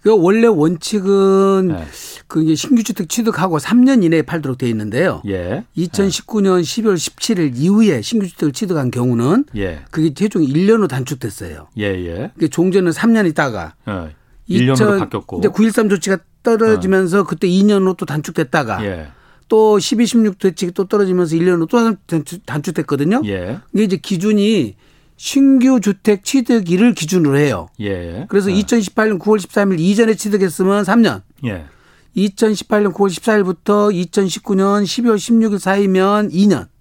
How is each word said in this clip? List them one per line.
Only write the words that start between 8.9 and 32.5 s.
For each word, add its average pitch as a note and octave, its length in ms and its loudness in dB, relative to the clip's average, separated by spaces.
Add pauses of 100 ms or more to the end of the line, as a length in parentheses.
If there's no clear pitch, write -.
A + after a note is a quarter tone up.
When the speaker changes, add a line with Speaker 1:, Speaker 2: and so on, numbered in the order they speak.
Speaker 1:
경우는 B2 560 0 (100)
Speaker 2:
예. F2+ 240 -6 (100)
Speaker 1:
그게 D#3+ 220 0
최종 G3+ 300 -2
일 D3+ 240 0
년로 G#3+ 220 2
단축됐어요. A#2+ 800 -10 (100)
Speaker 2:
예, G#2 60 -4
예. F#2 500 -6
Speaker 1:
그게 D#3+ 140 -2
종전은 F3+ 440 0
삼 A3+ 220 2
년 G#3+ 120 2
있다가 B2 500 -4 (120)
Speaker 2:
예. E2+ 260 -8 (320)
일 B2 200 2
년으로 C3 80 2
Speaker 1:
이천, G#2+ 240 0
Speaker 2:
바뀌었고. G2 400 -8
Speaker 1:
이제 - 100 0
구일삼 A3 400 0
조치가 F#3+ 300 -2 (240)
떨어지면서 G3 800 2
Speaker 2:
어. F#3 40 -2
Speaker 1:
그때 F#3+ 220 -4
이 F#3 180 2
년으로 F#3+ 300 2
또 F3+ 100 -8
단축됐다가 C#3+ 800 -4
Speaker 2:
예. E2+ 240 -8 (400)
Speaker 1:
또 A3 300 4
십이, G#3+ 260 0
십육 G#3+ 340 0
조치가 F#3 360 -2
또 F#3+ 120 -2
떨어지면서 F3+ 500 0
일 E3+ 100 0
년으로 F3 180 2
또 A3+ 300 0 (120)
단축-, E3+ 380 -6
단축됐거든요. D#3 800 -2
Speaker 2:
예. A#2+ 340 -6 (140)
Speaker 1:
이게 G#3 120 2
이제 F#3+ 120 0
기준이 G3+ 800 0 (400)
신규 C4 640 4
주택 G3+ 440 0
취득일을 A3+ 680 2
기준으로 D#3 440 0
해요. A#2 320 0 (120)
Speaker 2:
예. G2 480 -6
Speaker 1:
그래서 G3 220 0
Speaker 2:
예. F3+ 60 0
Speaker 1:
이천십팔 G#3+ 540 0
년 G3 100 -2
구월 G#3+ 180 2
십삼 G3 340 -2
일 F3 60 0
이전에 G#3 360 2
취득했으면 G3 680 0
삼 A3 200 2
년. A2+ 200 0 (220)
Speaker 2:
예. F2+ 220 -6 (480)
Speaker 1:
이천십팔 G#3 680 0